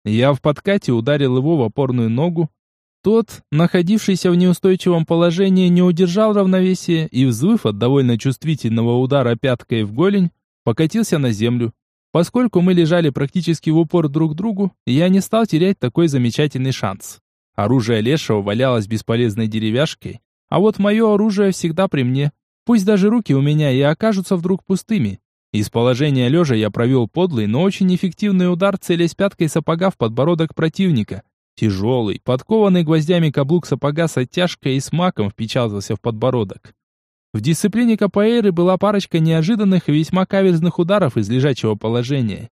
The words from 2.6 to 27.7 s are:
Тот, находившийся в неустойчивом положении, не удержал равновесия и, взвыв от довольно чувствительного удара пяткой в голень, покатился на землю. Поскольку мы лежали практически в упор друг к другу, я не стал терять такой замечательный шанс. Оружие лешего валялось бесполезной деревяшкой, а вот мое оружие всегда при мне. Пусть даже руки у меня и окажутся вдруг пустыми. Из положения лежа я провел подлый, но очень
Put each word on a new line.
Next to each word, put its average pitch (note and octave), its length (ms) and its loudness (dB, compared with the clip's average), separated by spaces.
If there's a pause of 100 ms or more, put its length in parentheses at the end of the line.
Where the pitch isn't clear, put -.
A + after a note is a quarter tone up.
Тот, A3 480 0
находившийся F3+ 800 0
в F3 60 2
неустойчивом F3+ 680 2
положении, F3+ 640 2
не F3 120 4
удержал F3+ 520 2
равновесия F#3 760 0
и, B2+ 180 0
взвыв C3+ 400 0
от G#2 120 -2
довольно B2 400 2
чувствительного A#2+ 800 -2
удара B2+ 400 0
пяткой A#2+ 460 -2
в G#2 100 -6
голень, F3+ 380 0 (340)
покатился D#3+ 520 0
на C3 140 0
землю. A#2 420 -2 (380)
Поскольку F#3 500 0
мы F#3 120 2
лежали E3+ 360 2
практически D#3 600 -2
в D#3 80 2
упор E3 320 0
друг D#3 240 -2
к - 20 -8
другу, G3 380 -4 (140)
я D3+ 220 2
не F#3+ 120 4
стал A3+ 240 0
терять F3+ 320 0
такой D#3+ 300 0
замечательный C3 640 0
шанс. - 480 -8 (360)
Оружие A2 460 0
лешего A#2 400 0
валялось A2+ 460 0
бесполезной A2 600 -2
деревяшкой, A2 720 -4 (280)
а D#3 100 0
вот G#3 200 2
мое G#3+ 340 2
оружие G3+ 380 0
всегда F3+ 360 -2
при C#3 160 -2
мне. C3+ 280 -2 (340)
Пусть A3+ 200 2
даже G#3 240 4
руки A3 240 0
у C3+ 80 2
меня D3 300 2
и B2+ 100 2
окажутся F#3+ 540 0
вдруг F3+ 300 -4
пустыми. F3+ 540 -2 (340)
Из G#2 160 -2
положения B2 600 0
лежа D3 260 2
я G#2+ 160 0
провел A#2 360 0
подлый, D#3+ 400 -2
но A#2+ 140 0
очень F#3+ 340 0